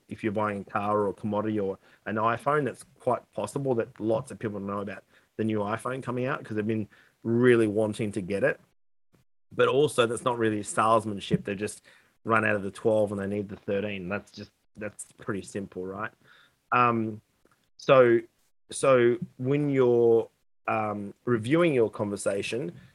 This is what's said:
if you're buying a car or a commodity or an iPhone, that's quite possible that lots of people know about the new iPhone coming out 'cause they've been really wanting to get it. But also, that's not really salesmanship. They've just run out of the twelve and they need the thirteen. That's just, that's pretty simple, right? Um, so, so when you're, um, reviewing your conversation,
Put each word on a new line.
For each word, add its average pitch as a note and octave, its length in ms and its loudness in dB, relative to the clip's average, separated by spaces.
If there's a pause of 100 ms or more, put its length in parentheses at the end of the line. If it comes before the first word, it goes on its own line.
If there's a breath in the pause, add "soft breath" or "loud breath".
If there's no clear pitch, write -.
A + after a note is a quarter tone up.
if - 140 -10
you're G#2+ 100 -2
buying G#2 280 -2
a - 100 -18
car G#2 260 -2
or G#2 120 0
a F#2 40 -4
commodity G#2+ 460 -4
or F#2+ 180 -4 (300 soft breath)
an G2+ 80 -4
iPhone, A#2 500 0
that's G#2 180 -8 (160)
quite A#2 220 -2 (120)
possible B2+ 420 -4
that A2+ 240 -4
lots A2 320 -2
of G2+ 80 -14
people G#2 200 -8
know G2+ 200 -6
about G2+ 240 -10 (340 soft breath)
the A2 60 -2
new A2 160 0
iPhone A2+ 420 -6
coming B2+ 240 -6
out D3 180 -6
'cause A2 120 -12
they've G#2+ 100 -4
been A2 220 -4 (360 soft breath)
really A#2 440 4
wanting G#2 460 -2
to G#2+ 80 -6
get G2 220 -4
it. - 160 0 (920)
But B2 160 2
also, B2+ 380 2
that's A2+ 200 -4
not A#2+ 120 0
really A2 260 0
salesmanship. G#2+ 800 0
They've G2+ 140 -4
just G#2 260 -8 (400 soft breath)
run A2 220 2
out G#2+ 100 2
of G2 80 -4
the G2 80 -8
twelve G#2+ 400 0
and G2+ 100 -4
they G2 60 -4
need G2+ 220 -4
the G2+ 60 -12
thirteen. G2+ 540 -6
That's G2+ 220 -8
just, G#2 200 -18 (240)
that's G#2 300 -12 (120)
pretty G2 260 -6
simple, F#2 420 -10
right? G2 260 -8 (600 soft breath)
Um, A2+ 500 2 (560)
so, B2 420 8 (520)
so B2 460 4 (200)
when C#3+ 320 -2
you're, A#2+ 600 4 (380)
um, G#2+ 460 -4 (120)
reviewing C3 480 2
your A2+ 160 2
conversation, G#2 840 -4 (220 loud breath)